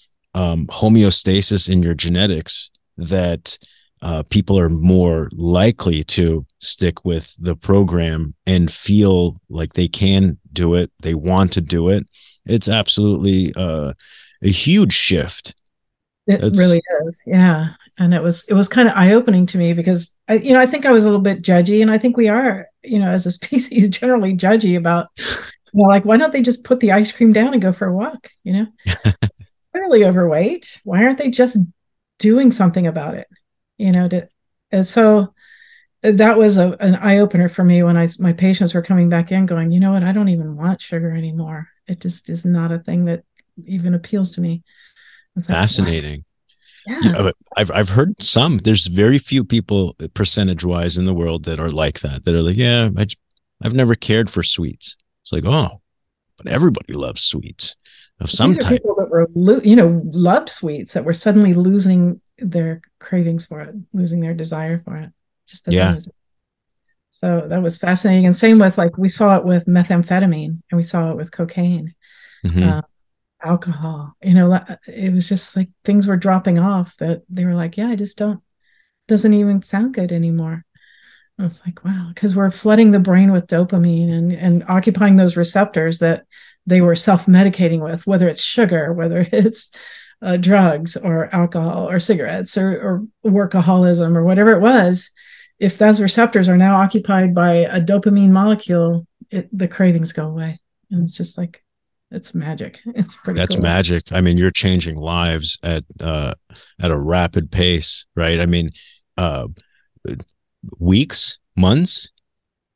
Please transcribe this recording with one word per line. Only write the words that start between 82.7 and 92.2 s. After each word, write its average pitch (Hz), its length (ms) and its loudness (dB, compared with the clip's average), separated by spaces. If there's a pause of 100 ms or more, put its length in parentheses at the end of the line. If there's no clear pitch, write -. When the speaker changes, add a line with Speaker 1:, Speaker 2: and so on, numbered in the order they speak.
Speaker 2:
the 202 80 4
brain 190 340 4
with 175 160 0
dopamine 170 640 0
and, 170 220 -2
and 170 340 0
occupying 190 500 2
those 180 200 4
receptors 170 640 -2
that 165 260 0 (420)
they 185 140 4
were 170 160 4
self-medicating 185 840 4
with, 165 260 -8
whether 185 220 2
it's 151 140 -6
sugar, 170 520 -2
whether 170 340 -2
<laughs> - 40 -20
it's, 214 380 0 (520)
uh, 180 160 -2
drugs 175 580 2
or 165 380 -4
alcohol 175 540 -4
or 180 120 -2
cigarettes 185 560 -4